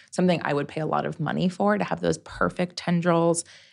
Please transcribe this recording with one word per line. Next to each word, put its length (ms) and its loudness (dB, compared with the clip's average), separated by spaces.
something 340 2
I 100 -2
would 120 -2
pay 140 -8
a 60 -2
lot 200 0
of 140 -6
money 280 0
for, 300 0
to 60 -2
have 160 -4
those 180 0
perfect 580 -4
tendrils. 680 2